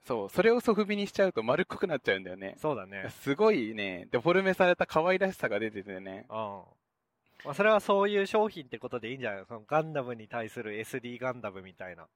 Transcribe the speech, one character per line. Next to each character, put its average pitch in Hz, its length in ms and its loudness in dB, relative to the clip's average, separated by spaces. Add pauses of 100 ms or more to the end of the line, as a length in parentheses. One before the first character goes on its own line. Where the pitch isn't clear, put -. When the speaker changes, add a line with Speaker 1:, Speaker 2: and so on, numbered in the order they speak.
Speaker 1:
そ 110 200 -2
う、 98 40 -8
そ - 120 0
れ 226 100 6
を 240 100 4
ソ 226 120 2
フ 208 120 2
ビ 208 100 -2
に 202 120 -2
し - 40 -12
ち - 100 0
ゃ 190 40 8
う 185 80 0
と 110 100 -2
丸 143 200 2
っ - 20 0
こ - 120 -12
く 196 100 -2
な 156 100 -2
っ - 20 -2
ち - 120 0
ゃ 95 40 4
う 95 40 -4
ん 95 40 -12
だ 92 80 -10
よ 92 60 -10
ね。 98 220 -10
Speaker 2:
そ 151 140 -2
う - 20 -2
だ 98 100 -8
ね。 98 240 -8 (120)
Speaker 1:
す 139 140 0
ご 214 160 6
い 113 240 0
ね、 95 360 -4
デ 127 80 2
フ 156 100 2
ォ 175 40 6
ル 190 100 4
メ 190 100 4
さ 180 120 4
れ 180 100 6
た 180 100 0
可 160 200 2
愛 185 140 2
ら 190 120 2
し - 40 -12
さ 123 140 -2
が 104 100 0
出 110 120 -2
て 101 120 -10
て 98 160 -10
ね。 95 300 -12
Speaker 2:
う - 40 -12
ん。 - 20 -8 (1080)
ま 147 60 -8
あ - 20 -6
そ 196 100 2
れ 214 60 8
は 214 100 6
そ 196 240 4
う 202 60 4
い 202 120 2
う 196 40 2
商 214 240 2
品 156 160 -12
っ - 20 -20
て 120 120 -10
こ 123 100 -8
と 123 100 -4
で 110 120 -8
い 135 40 -6
い - 20 -14
ん - 20 -14
じ 123 80 -4
ゃ 104 40 -2
な 98 60 -6
い - 20 -10
の？ 95 60 -14
そ - 100 -16
の 107 120 -14
ガ 156 140 2
ン 160 120 -6
ダ 139 100 -2
ム 123 120 -8
に 107 120 -16
対 113 220 -6
す 123 140 -10
る 107 160 -6
エ 113 40 -6
ス 127 180 -8
デ 120 80 -10
ィ 120 80 -10
ー - 20 -14
ガ 127 120 -4
ン 123 100 -10
ダ 107 100 -8
ム 95 100 -14
み 92 120 -18
た 92 180 -14
い 85 40 -14
な。 82 200 -20